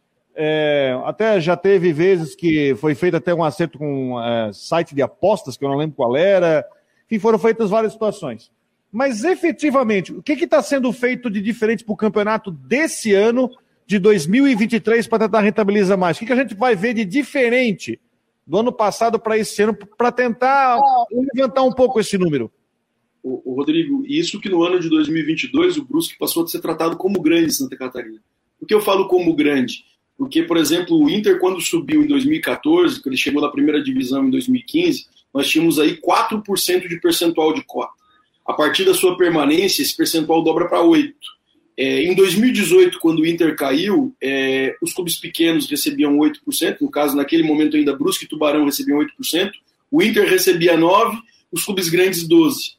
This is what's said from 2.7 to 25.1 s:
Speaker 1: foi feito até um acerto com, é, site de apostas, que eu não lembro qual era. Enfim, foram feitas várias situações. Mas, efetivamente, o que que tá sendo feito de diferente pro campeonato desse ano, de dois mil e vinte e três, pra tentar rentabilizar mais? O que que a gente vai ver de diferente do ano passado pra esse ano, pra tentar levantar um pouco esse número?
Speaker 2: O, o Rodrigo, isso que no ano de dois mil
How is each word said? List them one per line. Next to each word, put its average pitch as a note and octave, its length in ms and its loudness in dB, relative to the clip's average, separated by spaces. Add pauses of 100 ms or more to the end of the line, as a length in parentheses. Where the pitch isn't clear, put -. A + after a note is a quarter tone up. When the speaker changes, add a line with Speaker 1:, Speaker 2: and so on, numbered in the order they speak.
Speaker 1:
foi D3+ 200 0
feito E3+ 220 0
até F3 180 -2
um E3 80 0
acerto D3+ 340 -4
com, C3+ 440 -6
é, A#2 320 -2
site D#3+ 420 -4
de C#3 60 0
apostas, D#3 560 -2
que C#3+ 80 -8
eu - 20 -2
não C#3 80 -2
lembro D3 220 -4
qual B2 180 0
era. E3+ 500 2 (400)
Enfim, A3 140 -2
foram A3 180 2
feitas A3+ 320 0
várias A3 220 0
situações. F3+ 580 -8 (400)
Mas, A#3+ 360 -2
efetivamente, C4+ 880 0
o - 100 -16
que C#4+ 140 -2
que E4+ 100 -4
tá D#4 160 2
sendo C4+ 300 -2
feito B3 360 -4
de G3+ 120 -4
diferente A3 420 -2
pro G#3 140 -6
campeonato G#3+ 520 -2
desse G3 640 -2
ano, A#3 380 2 (340)
de G3+ 140 0
dois F#3+ 260 4
mil B3+ 220 4
e C4 80 4
vinte G#3 160 0
e A3+ 80 0
três, A#3 260 0
pra A3+ 140 0
tentar G#3+ 220 2
rentabilizar G3+ 560 2
mais? F3 180 0
O - 60 -12
que A3+ 60 -12
que B3+ 60 0
a A#3+ 40 2
gente A#3+ 180 -2
vai A3+ 220 2
ver A#3 160 -2
de A3+ 100 -2
diferente A#3 960 -2 (480)
do E3+ 120 0
ano A#3+ 120 0
passado A3 480 0
pra A3 180 -2
esse G#3 240 -2
ano, G#3+ 160 0 (200)
pra A#3+ 160 0
tentar B3+ 680 2 (560)
levantar C4 280 2
um B3+ 100 2
pouco B3 260 2
esse G3+ 180 -2
número? D3+ 320 0 (720)
Speaker 2:
O, C3 300 -8
o B2+ 40 -6
Rodrigo, C#3+ 520 -2
isso E3+ 320 -4
que G#3+ 80 -8
no E3+ 160 2
ano F3+ 160 0
de E3 100 -4
dois D3+ 200 2
mil D#3+ 120 -2